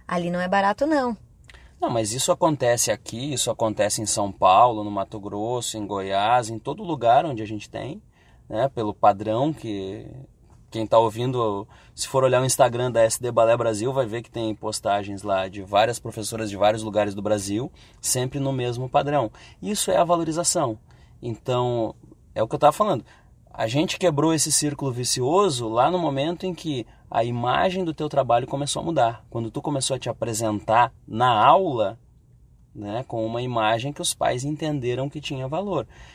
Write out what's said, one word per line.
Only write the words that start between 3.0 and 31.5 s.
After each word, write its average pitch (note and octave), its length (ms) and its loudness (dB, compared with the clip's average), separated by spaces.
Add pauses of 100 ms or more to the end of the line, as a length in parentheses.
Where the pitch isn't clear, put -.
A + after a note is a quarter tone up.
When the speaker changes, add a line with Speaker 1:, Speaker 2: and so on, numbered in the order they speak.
Speaker 2:
isso B2 180 -2
acontece G#2+ 500 -2
em G#2+ 40 -4
São G2+ 260 -2
Paulo, G#2 520 6
no G#2 80 -6
Mato G2+ 280 -6
Grosso, G#2+ 580 -6
em G#2 80 -6
Goiás, G2+ 640 0
em A2+ 100 -8
todo D#3+ 240 -8
lugar C3+ 420 4
onde A#2 160 -4
a G#2 60 -8
gente G#2 220 -10
tem, A#2 320 -10 (460)
né, A#2+ 220 0
pelo G#2+ 240 -4
padrão A2 600 2
que G2+ 520 -10 (640)
quem A2+ 180 -4
tá A#2 100 6
ouvindo, A2+ 720 0 (260)
se - 140 -8
for C3 160 2
olhar B2 180 4
o C3+ 40 0
Instagram B2 460 2
da A2+ 120 4
S A2+ 180 0
D A#2+ 100 -4
Balé A#2 240 4
Brasil, A#2 380 -2
vai C3 140 0
ver A#2 160 -8
que - 80 -20
tem A2 240 -4
postagens G2+ 640 -4
lá F#2+ 260 0
de G2+ 140 -12
várias G#2 380 2
professoras A2 500 -6
de G2+ 80 -8
vários A2 240 4
lugares G#2 320 -2
do G#2 80 -8
Brasil, G#2 500 -2 (300)
sempre C3 380 -2
no C3+ 120 -2
mesmo B2 380 -4
padrão. C#3+ 420 0 (300)
Isso G3+ 300 -4
é F3+ 60 4
a F3 60 6
valorização. E3 760 0 (420)
Então, A#2+ 720 -2 (400)
é - 80 -2
o - 60 0
que D3 80 -6
eu C#3 40 -2
tava D3+ 140 6
falando. G3 320 0 (480)
A A2+ 140 -4
gente C#3+ 320 -2
quebrou D#3+ 340 2
esse D3+ 180 0
círculo C#3+ 400 -2
vicioso B2+ 800 0
lá B2 220 4
no F3+ 80 0
momento D#3 440 -2
em F#3 120 -4
que C#3+ 320 -6 (220)
a A#2 140 0
imagem C#3 640 0
do D#3+ 80 -4
teu D3+ 160 -4
trabalho B2 380 2
começou C#3 340 -4
a - 40 -6
mudar. B2+ 440 0
Quando A2+ 220 -6
tu C#3+ 100 -8
começou C#3 340 -2
a B2+ 40 -6
te B2+ 100 -8
apresentar A2+ 800 0 (160)
na B2 220 2
aula, B2 720 4 (760)